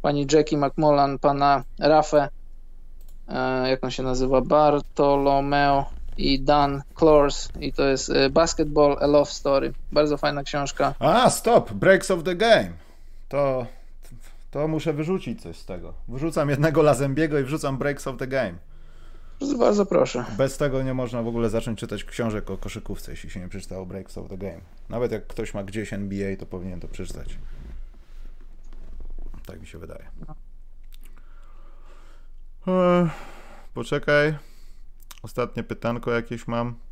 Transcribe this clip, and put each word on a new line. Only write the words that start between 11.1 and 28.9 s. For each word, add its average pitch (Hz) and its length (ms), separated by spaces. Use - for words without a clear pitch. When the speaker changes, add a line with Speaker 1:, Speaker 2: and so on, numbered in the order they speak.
Speaker 2:
stop! - 440
Breaks 185 380
of 170 120
the 180 120
Game! 175 360
To, 135 360
to 147 160
muszę 156 260
wyrzucić 151 480
coś 85 160
z - 80
tego. 85 280
Wyrzucam 151 420
jednego 151 320
Lazenbiego 143 580
i 139 40
wrzucam 139 340
Breaks 143 300
of 127 100
the 131 100
Game. 127 260
Speaker 1:
Bardzo, 277 180
bardzo 208 280
proszę. 131 400
Speaker 2:
Bez 131 200
tego 135 260
nie 131 100
można 123 300
w 117 40
ogóle 117 220
zacząć 113 300
czytać 107 240
książek 107 480
o 95 60
koszykówce, - 540
jeśli 78 180
się 98 100
nie 90 100
przeczytało 95 360
Breaks 92 320
of 95 120
the 95 80
Game. 92 240
Nawet 113 220
jak 107 160
ktoś - 260
ma 101 100
gdzieś 101 300
N 98 160
B 98 60
A, 92 40
to - 80
powinien 90 340
to 85 80
przeczytać. - 500